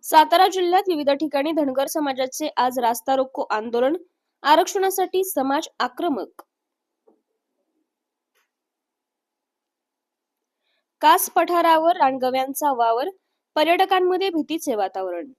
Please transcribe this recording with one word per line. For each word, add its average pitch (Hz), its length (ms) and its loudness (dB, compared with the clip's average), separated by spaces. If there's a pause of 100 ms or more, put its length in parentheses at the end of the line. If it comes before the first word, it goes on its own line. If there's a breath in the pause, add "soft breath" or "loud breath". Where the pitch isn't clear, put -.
सातारा 320 440 6
जिल्ह्यात 370 400 0
विविध 294 220 -2
ठिकाणी 285 420 -2
धनगर 277 360 -2
समाजाचे 277 720 -4
आज 247 220 -2
रास्ता 240 360 -2
रोको 269 340 -4
आंदोलन. 240 480 -2 (460)
आरक्षणासाठी 370 800 0
समाज 285 440 -4 (120)
आक्रमक. 247 640 -6 (4000)
कास 339 280 4
पठारावर 339 680 2
रानगव्यांचा 262 760 0
वावर, 233 360 0 (460)
पर्यटकांमध्ये 370 760 2
भीतीचे 302 460 -4
वातावरण. 190 640 -6